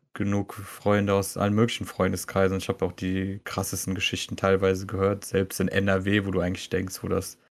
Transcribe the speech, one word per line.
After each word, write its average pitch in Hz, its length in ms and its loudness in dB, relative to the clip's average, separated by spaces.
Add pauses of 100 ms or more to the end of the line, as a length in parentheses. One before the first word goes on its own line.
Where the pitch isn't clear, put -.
(120)
genug 101 420 -2
Freunde 101 600 0
aus 98 220 0
allen 101 180 2
möglichen 107 320 2
Freundeskreisen. 95 720 0
Ich - 100 -4
hab - 140 -4
auch 90 100 0
die 95 500 -2
krassesten - 540 -4
Geschichten - 400 -4
teilweise 95 500 2
gehört, 98 380 0
selbst 95 340 -2
in 92 80 2
N 98 220 0
R 95 160 2
W, 101 200 2
wo 98 60 -2
du 92 100 0
eigentlich 90 300 -2
denkst, 92 320 -4
wo 98 60 -6
das 92 280 -2 (140)